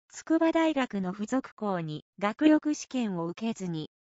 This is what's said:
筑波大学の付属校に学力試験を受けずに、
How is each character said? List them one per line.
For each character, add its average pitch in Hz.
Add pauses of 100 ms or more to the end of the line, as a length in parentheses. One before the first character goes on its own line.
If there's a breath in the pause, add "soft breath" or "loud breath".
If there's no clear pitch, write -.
(120)
筑 -
波 330
大 320
学 247
の 180
付 208
属 -
校 196
に 156 (160)
学 214
力 302
試 -
験 214
を 165
受 196
け 226
ず 190
に、 165 (100)